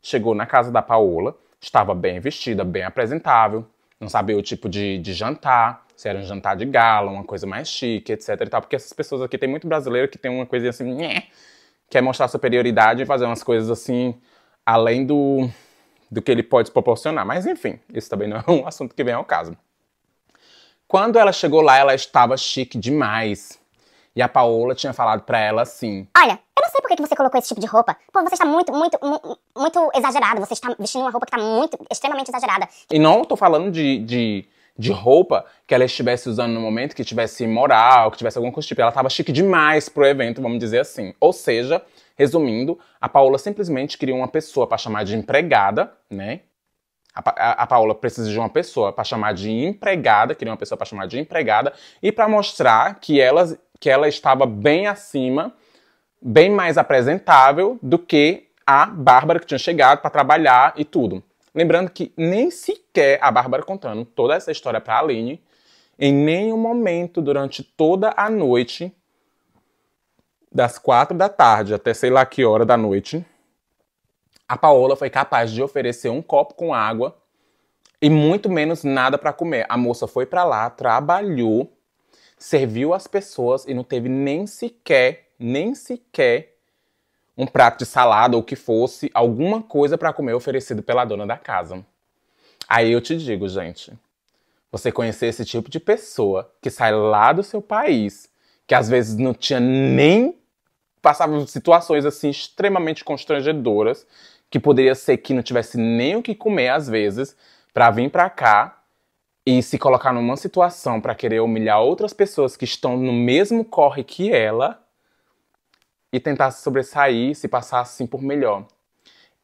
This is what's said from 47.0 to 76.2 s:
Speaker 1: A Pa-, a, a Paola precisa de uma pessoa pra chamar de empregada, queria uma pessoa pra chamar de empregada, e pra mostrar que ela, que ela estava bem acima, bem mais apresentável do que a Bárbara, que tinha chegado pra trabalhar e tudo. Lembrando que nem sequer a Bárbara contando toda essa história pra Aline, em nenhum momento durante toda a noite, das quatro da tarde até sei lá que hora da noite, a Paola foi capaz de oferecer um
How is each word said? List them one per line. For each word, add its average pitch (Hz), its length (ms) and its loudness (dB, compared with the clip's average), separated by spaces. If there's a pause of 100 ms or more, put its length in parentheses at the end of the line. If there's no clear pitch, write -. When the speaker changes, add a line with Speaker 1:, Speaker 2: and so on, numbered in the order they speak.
Speaker 1:
A - 80 -12
Pa-, - 160 -2
a, 120 260 0
a 113 40 -2
Paola 110 260 2
precisa 113 360 -6
de 107 100 -4
uma 113 80 -4
pessoa 113 460 -4
pra 110 100 -6
chamar 107 300 -4
de 98 180 -8
empregada, 131 840 0
queria 113 180 -8
uma 110 60 -10
pessoa 104 200 -8
pra - 80 -8
chamar 98 220 -12
de 113 120 -10
empregada, 135 540 -2 (280)
e 190 80 0
pra 214 160 2
mostrar 190 760 2
que 147 180 2
ela, 156 380 4 (240)
que 147 80 0
ela 143 180 4
estava 135 380 2
bem 147 420 0
acima, 151 680 -6 (680)
bem 156 280 6
mais 180 280 0
apresentável 151 1040 4
do 165 180 2
que 156 480 2 (180)
a 139 200 6
Bárbara, 151 560 4
que - 40 -20
tinha 139 120 -6
chegado 147 420 4
pra 151 100 -6
trabalhar 143 680 6
e 151 80 -4
tudo. 98 360 -2 (320)
Lembrando 170 360 2
que - 260 -10
nem 190 340 0
sequer 151 720 0
a 139 80 4
Bárbara 127 340 0
contando 120 420 -10
toda 131 280 0
essa 170 160 -4
história 120 300 -6
pra 113 200 -2
Aline, 135 440 -4 (560)
em 139 140 2
nenhum 175 440 0
momento 196 640 -2
durante 139 400 -4
toda 190 540 0
a 208 140 0
noite, 160 640 -2 (1500)
das 120 280 -2
quatro 135 400 2
da 190 100 2
tarde 110 460 2
até 110 200 -2
sei 127 160 -2
lá 131 160 4
que 127 200 -2
hora 110 200 4
da 120 120 4
noite, 107 480 -4 (1200)
a 127 100 -4
Paola 135 400 4
foi 135 120 -6
capaz 135 400 0
de 113 140 -4
oferecer 123 460 -4
um 127 120 -6